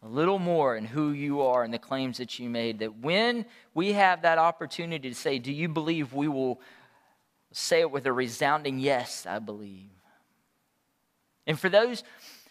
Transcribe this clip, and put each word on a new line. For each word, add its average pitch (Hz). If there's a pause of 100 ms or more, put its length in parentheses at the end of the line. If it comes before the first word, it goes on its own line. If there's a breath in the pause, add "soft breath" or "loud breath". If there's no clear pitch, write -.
a 110
little 160
more 165
in 110
who 147
you 143
are 123
and 113
the 117
claims 131
that 123
you 123
made, 117
that 110
when 220 (260 loud breath)
we 190
have 185
that 165
opportunity 165
to 120
say, 143
"Do 127
you 156
believe?" 156
we 143
will 131 (920 soft breath)
say -
it 160
with 135
a 131
resounding, 135
"Yes, 131
I 92
believe." 104 (1600 soft breath)
And 151
for 190
those 220 (480 loud breath)